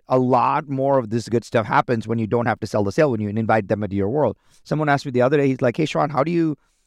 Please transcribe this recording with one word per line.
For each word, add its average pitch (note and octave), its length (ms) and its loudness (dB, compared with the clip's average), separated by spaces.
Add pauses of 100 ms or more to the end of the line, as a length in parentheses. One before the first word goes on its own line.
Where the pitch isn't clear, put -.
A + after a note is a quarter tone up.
a C3 100 2
lot C3 500 2
more C3+ 300 0
of A2+ 140 -2
this A2+ 180 -4
good A#2 160 0
stuff A2 220 0
happens B2+ 400 0
when A#2 100 -2
you A2+ 80 -2
don't A#2 220 0
have A2 140 -2
to A2+ 40 -4
sell G#2 180 -2
the G2 80 -2
sale, D#3 200 2
when A2 100 -2
you G#2 80 -4
invite A2 380 0
them G#2 160 -2
into G2 120 -6
your G2 140 0
world. C3 260 0 (280)
Someone D3+ 260 -2
asked C#3+ 160 0
me C#3+ 60 -8
the B2 100 2
other C3+ 160 4
day, C#3 100 2
he's C3 140 -2
like, B2 160 0
"Hey, D#3+ 80 0
Sean, D3+ 240 -2
how C#3 140 -2
do D#3+ 80 -2
you, E3 260 0 (300)